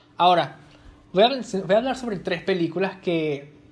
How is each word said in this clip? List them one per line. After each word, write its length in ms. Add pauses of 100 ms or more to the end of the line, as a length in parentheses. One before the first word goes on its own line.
(180)
Ahora, 400 (560)
voy 100
a, 40
voy 480
a 20
hablar 200
sobre 200
tres 240
películas 560
que 560 (180)